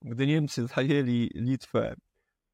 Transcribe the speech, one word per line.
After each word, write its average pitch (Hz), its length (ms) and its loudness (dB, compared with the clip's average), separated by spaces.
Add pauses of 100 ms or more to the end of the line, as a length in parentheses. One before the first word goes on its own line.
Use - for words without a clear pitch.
Gdy 120 240 -2
Niemcy 147 400 0
zajęli 127 680 2
Litwę, 120 600 -2 (600)